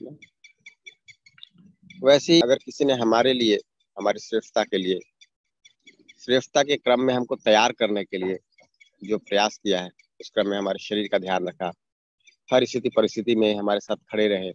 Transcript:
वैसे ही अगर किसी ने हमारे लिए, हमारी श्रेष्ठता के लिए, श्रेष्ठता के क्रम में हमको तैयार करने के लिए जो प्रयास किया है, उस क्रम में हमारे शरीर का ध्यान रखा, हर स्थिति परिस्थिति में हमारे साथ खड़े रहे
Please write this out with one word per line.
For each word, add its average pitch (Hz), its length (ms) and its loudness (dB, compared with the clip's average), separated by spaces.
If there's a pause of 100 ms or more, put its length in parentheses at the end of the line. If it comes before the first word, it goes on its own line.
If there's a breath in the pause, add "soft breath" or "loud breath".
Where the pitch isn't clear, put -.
(2000)
वैसे 143 280 4
ही 165 80 8
अगर 127 160 2
किसी - 280 -6
ने 139 80 2
हमारे 120 400 2
लिए, 113 240 2 (420)
हमारी 104 200 -2
श्रेष्ठता - 460 -4
के 98 140 -4
लिए, 92 200 -2 (1200)
श्रेष्ठता 127 420 0
के 143 140 0
क्रम 123 240 0
में 127 140 2
हमको 123 220 -4
तैयार 107 360 4
करने 104 320 -2
के 95 140 -8
लिए 92 200 -4 (640)
जो 101 140 -4
प्रयास 101 380 -2
किया 92 260 -2
है, 90 80 -12 (300)
उस - 100 -18
क्रम 101 180 0
में 101 100 -2
हमारे 98 200 -4
शरीर 104 340 -6
का 101 60 0
ध्यान 92 300 -2
रखा, 87 240 -8 (800)
हर 127 120 4
स्थिति 120 240 -6
परिस्थिति 113 460 0
में 107 200 2
हमारे 101 260 -2
साथ - 160 -6
खड़े 107 320 -4
रहे 95 260 -2